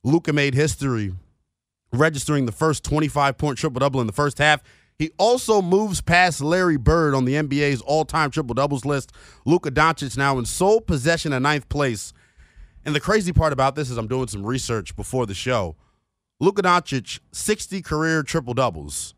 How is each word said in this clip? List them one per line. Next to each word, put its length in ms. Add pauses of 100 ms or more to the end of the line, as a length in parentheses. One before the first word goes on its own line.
Luka 280
made 220
history 600 (760)
registering 540
the 80
first 320
twenty-five 520
point 200
triple-double 420
in 80
the 60
first 240
half. 260 (340)
He 200
also 440
moves 380
past 400
Larry 380
Bird 380
on 100
the 100
N 120
B 160
A's 180
all-time 500
triple-doubles 540
list. 260 (340)
Luka 260
Doncic 440
now 220
in 80
sole 340
possession 540
of 80
ninth 260
place. 460 (720)
And 100
the 40
crazy 340
part 180
about 240
this 140
is 80
I'm 100
doing 200
some 180
research 500
before 300
the 80
show. 420 (640)
Luka 240
Doncic, 560 (120)
sixty 500
career 420
triple-doubles 960